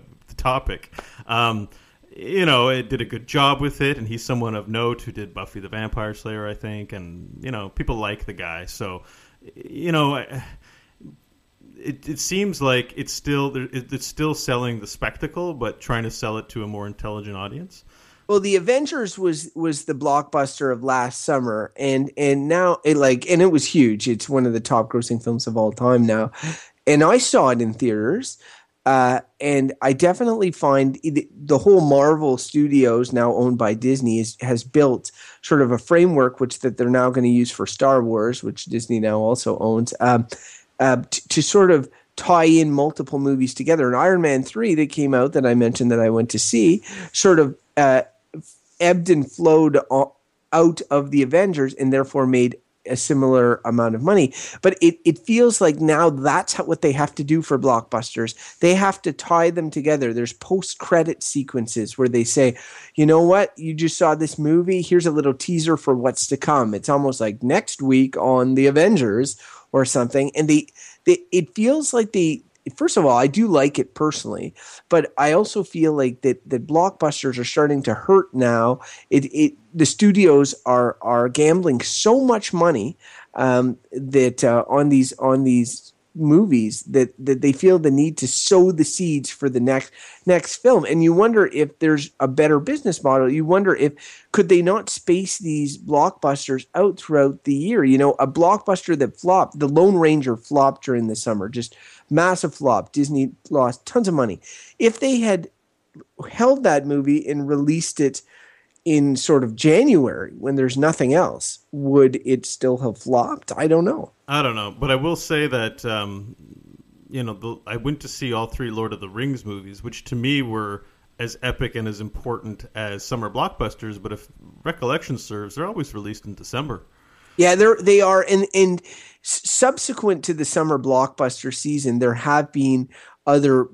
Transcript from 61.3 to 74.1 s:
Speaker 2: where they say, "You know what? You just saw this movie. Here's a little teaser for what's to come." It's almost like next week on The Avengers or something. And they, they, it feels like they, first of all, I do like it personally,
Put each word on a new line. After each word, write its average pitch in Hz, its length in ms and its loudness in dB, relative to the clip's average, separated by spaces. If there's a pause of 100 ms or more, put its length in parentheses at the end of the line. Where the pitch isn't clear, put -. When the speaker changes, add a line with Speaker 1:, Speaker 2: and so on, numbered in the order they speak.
Speaker 2:
where 127 100 2
they 120 160 0
say, 127 340 0 (360)
"You 151 140 2
know 160 160 6
what? 185 340 2
You 160 160 -8
just 156 240 -4
saw 160 160 2
this 156 240 -4
movie. 175 460 0
Here's 175 240 2
a 160 40 2
little 143 220 0
teaser 160 440 -2
for 135 180 0
what's 123 320 -2
to 135 100 -4
come." 127 380 0
It's 98 140 -6
almost 139 300 0
like 110 220 -4
next 151 400 -2
week 131 360 2
on 127 360 0
The 135 140 2
Avengers 139 680 2 (360)
or 135 120 2
something. 135 520 -2
And 151 120 0
they, 151 200 2 (380)
they, 175 140 4 (120)
it 175 240 -2
feels 269 360 0
like 226 200 -2
they, 165 320 -2 (320)
first 330 220 -2
of 175 80 2
all, 123 120 4
I 127 100 4
do 208 200 0
like 143 320 2
it - 160 -6
personally, 151 580 -6 (360)